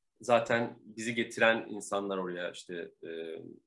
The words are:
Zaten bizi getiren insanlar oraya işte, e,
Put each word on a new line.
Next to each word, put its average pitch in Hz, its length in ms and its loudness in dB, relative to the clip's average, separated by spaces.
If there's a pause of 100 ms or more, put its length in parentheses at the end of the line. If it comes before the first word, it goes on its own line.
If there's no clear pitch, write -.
(220)
Zaten 117 580 2
bizi 113 360 -6
getiren 113 540 4
insanlar 101 480 -2
oraya 90 340 -4
işte, 85 400 -10 (120)
e, 82 60 -10 (580)